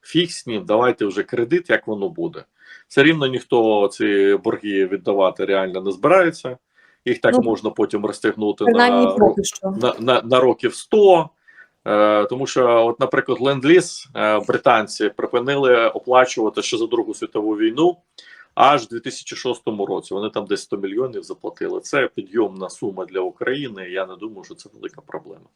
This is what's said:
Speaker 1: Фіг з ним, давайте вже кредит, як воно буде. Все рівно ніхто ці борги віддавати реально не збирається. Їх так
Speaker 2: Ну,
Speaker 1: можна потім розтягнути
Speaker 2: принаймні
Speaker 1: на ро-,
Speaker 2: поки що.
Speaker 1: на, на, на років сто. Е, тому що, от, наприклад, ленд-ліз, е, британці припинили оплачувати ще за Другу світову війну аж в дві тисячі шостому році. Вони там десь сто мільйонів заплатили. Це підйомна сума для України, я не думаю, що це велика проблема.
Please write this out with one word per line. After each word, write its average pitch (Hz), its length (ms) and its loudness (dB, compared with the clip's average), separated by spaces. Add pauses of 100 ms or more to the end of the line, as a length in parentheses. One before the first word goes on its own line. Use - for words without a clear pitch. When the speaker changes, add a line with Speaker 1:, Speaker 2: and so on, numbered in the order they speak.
Speaker 1:
Фіг 175 300 -2
з - 160 -16
ним, 104 180 -8
давайте 113 400 0
вже 98 180 -4
кредит, 127 460 -4
як 110 180 -2
воно 98 220 -6
буде. 82 340 -10 (440)
Все 139 160 2
рівно 151 240 2
ніхто 110 600 2
ці 101 560 2
борги 101 420 -2
віддавати 95 600 -2
реально 95 360 -2
не 98 100 -6
збирається. 151 680 0 (480)
Їх 120 160 -4
так 113 120 4
Speaker 2:
Ну, 247 80 2
Speaker 1:
можна 107 280 -2
потім 104 360 -4
розтягнути 104 600 -4
Speaker 2:
принаймні 240 400 4
Speaker 1:
на - 60 0
ро-, - 80 -2
Speaker 2:
поки 196 240 4
що. - 240 -8 (140)
Speaker 1:
на, 123 180 0
на, 117 220 2
на 123 180 2
років 127 360 2
сто. 185 540 4 (580)
Е, 107 380 4
тому 131 220 -4
що, 117 380 4
от, 117 140 -2
наприклад, 135 420 -2
ленд-ліз, 139 760 2
е, 107 240 2
британці 110 680 0
припинили 127 800 2
оплачувати 123 760 2
ще 113 160 -4
за 113 100 -2
Другу 110 260 -2
світову 107 440 -4
війну 135 400 0 (580)
аж 131 280 4
в - 60 -16
дві 117 100 -10
тисячі - 360 -12
шостому 113 500 -6
році. 95 280 -8
Вони 104 160 -6
там 104 160 -8
десь 98 160 -4
сто - 160 -8
мільйонів 98 460 -6
заплатили. 90 560 -10
Це 135 360 -4
підйомна 95 540 -4
сума 95 360 -10
для 92 140 -8
України, 98 680 -8
я 92 160 -6
не 92 100 -18
думаю, 98 280 -16
що 85 120 -20
це - 180 -20
велика - 340 -18
проблема. - 380 -18 (100)